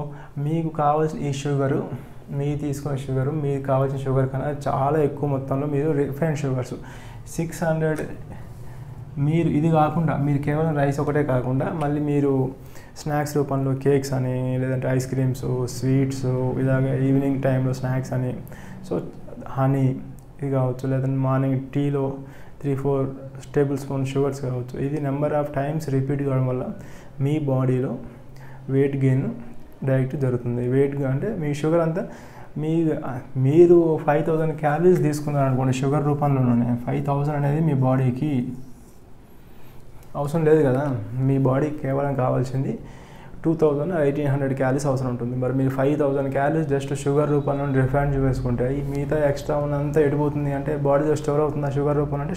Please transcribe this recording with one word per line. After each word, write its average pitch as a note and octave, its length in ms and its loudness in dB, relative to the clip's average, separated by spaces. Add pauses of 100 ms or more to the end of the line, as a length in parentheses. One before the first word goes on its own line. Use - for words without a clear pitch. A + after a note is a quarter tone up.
(460)
మీకు D#3+ 240 0 (100)
కావాల్సిన D#3 380 2 (100)
ఈ - 20 0 (100)
షుగరు, C3+ 380 0 (600)
మీరు C#3+ 260 -2
తీసుకున్న C#3+ 300 -4 (100)
షుగరు, C3+ 280 -2 (120)
మీకు C#3 240 0
కావాల్సిన C3+ 380 0
షుగర్ C3+ 260 2
కన్నా C#3 160 -4 (180)
చాలా C#3+ 320 2 (100)
ఎక్కువ C#3+ 260 -4
మొత్తంలో C3+ 400 -2
మీరు D3 160 2 (100)
రిఫైన్డ్ D3+ 420 0
షుగర్స్ B2+ 320 -2 (600)
సిక్స్ E3 340 -6
హండ్రెడ్, D#3+ 340 0 (1200)
మీరు E3 220 2 (100)
ఇది D#3+ 200 4
కాకుండా, D3+ 380 2 (100)
మీరు C#3+ 220 2
కేవలం D#3 320 2
రైస్ C#3 240 2
ఒకటే D3 180 2 (100)
కాకుండా, B2+ 360 0 (140)
మళ్ళీ D3 280 0
మీరు C#3+ 220 4 (720)
స్నాక్స్ D3 360 -2
రూపంలో C3+ 360 0 (120)
కేక్స్ C3+ 320 4
అని, B2+ 180 0 (280)
లేదంటే C3 320 -2
ఐస్ C3 160 0
క్రీమ్స్, C3 340 0 (300)
స్వీట్స్, C3 500 2 (380)
ఇలాగే C3 280 2 (160)
ఈవినింగ్ C#3 380 2
టైంలో C3 340 2
స్నాక్స్ C3 380 -2
అని, B2+ 160 -2 (540)
so - 80 -4 (640)
హనీ C3+ 280 4 (540)
ఇది C#3 160 -4
కావచ్చు, B2+ 340 0
లేదంటే C3+ 280 0 (100)
మార్నింగ్ C3 320 2 (140)
టీలో C#3+ 320 0 (540)
త్రీ C#3 200 -2
ఫోర్ C3+ 260 0 (480)
టేబుల్ C#3+ 280 2
స్పూన్ C3+ 280 -4
షుగర్స్ C#3 360 0
కావచ్చు. B2 280 -6 (120)
ఇది D3+ 200 -2
number D3 240 0 (100)
of C#3+ 80 -2 (100)
times D3+ 260 -2 (100)
repeat C3+ 320 0
కావడం C3 240 2
వల్ల B2+ 140 -2 (600)
మీ C#3+ 100 2 (160)
బాడీలో B2+ 420 0 (840)
వెయిట్ C#3 300 4
గెయిన్ C3 200 4 (640)
డైరెక్ట్ C3 360 2
జరుగుతుంది. B2 380 0 (120)
వెయిట్ C#3 260 4
గా-, C3+ 120 0
అంటే D#3+ 160 -2 (140)
మీ D3 80 0 (100)
షుగర్ E3 260 4
అంతా E3 160 0 (600)
మీ, D#3 100 0 (760)
మీరు E3+ 320 10 (280)
ఫైవ్ D3 220 4
థౌజండ్ D#3+ 260 2 (100)
క్యాలరీస్ D#3+ 420 6
తీసుకున్నారనుకోండి C3+ 760 2
షుగర్ D3 300 2
రూపంలోనే, C3 580 2 (160)
ఫైవ్ C#3 240 -2
థౌజండ్ C#3+ 320 0
అనేది C#3+ 280 2
మీ C#3 80 2 (100)
బాడీకి C3 460 2 (1900)
అవసరం D#3 300 0
లేదు D#3 180 8
కదా. C3 160 2 (460)
మీ C3+ 80 4 (100)
బాడీ C#3+ 220 2 (140)
కేవలం C#3 280 0 (100)
కావాల్సింది C3 520 0 (720)
టూ E3 80 2 (100)
థౌజండ్ D3 340 2
or D#3+ 80 2
ఎయిటీన్ D3 280 2
హండ్రెడ్ C3+ 280 0
క్యాలరీస్ C3+ 300 0
అవసరం C3 220 0
ఉంటుంది. B2 300 -4
మరి B2+ 160 0
మీరు C3+ 200 2
ఫైవ్ C#3 220 4
థౌజండ్ C#3 360 0
క్యాలరీస్ D3+ 360 2
just C#3 200 0 (100)
షుగర్ C#3+ 320 2
రూపంలో C#3 300 0 (160)
రిఫైన్డ్ C#3+ 340 2
షుగర్స్ C3+ 140 2
వేసుకుంటే, B2 380 0 (120)
ఈ - 20 -2 (120)
మిగతా C#3+ 240 -2 (140)
ఎక్స్ట్రా D3 340 -2
ఉన్నంతా D3 420 0
ఎడిపోతుంది D3 520 0
అంటే, D3 140 -4 (140)
బాడీలో C#3+ 360 4
స్టోర్ D3 220 0
అవుతుందా D3 320 0
షుగర్ C#3+ 260 2
రూపంలో C#3+ 240 -2
అంటే? F3+ 100 -6